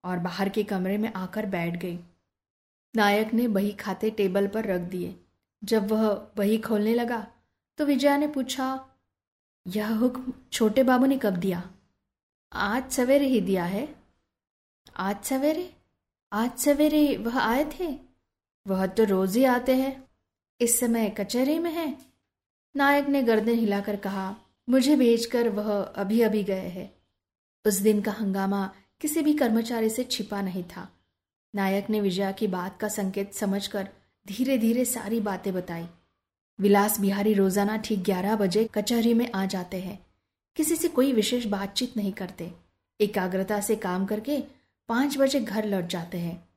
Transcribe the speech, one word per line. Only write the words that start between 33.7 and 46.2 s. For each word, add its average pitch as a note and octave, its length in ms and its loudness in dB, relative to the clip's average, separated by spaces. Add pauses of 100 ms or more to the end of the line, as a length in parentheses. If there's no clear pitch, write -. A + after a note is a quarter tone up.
धीरे-धीरे A#3+ 560 2
सारी A3+ 360 -4
बातें G3 340 -4
बताई। F3 320 -6 (760)
विलास G3+ 400 4
बिहारी G3+ 340 2
रोजाना G3+ 420 4
ठीक G#3+ 260 -2
ग्यारह G3 340 0
बजे G#3 380 2
कचहरी A#3 400 2
में A3+ 180 2
आ F#3+ 140 -2
जाते F#3 300 -6
हैं, F#3 300 -10 (500)
किसी D#4 200 0
से E4 120 0
कोई C4+ 240 2
विशेष A#3+ 320 0
बातचीत G3+ 520 -4
नहीं G3+ 160 -2
करते, F3+ 400 -10 (480)
एकाग्रता G3 600 0
से G#3+ 160 0
काम F#3+ 280 -2
करके A3 380 -2 (460)
पाँच C4+ 300 0
बजे C4+ 220 4
घर G#3+ 260 -4
लौट G3 180 -2
जाते F3 340 -8
हैं। E3+ 380 -8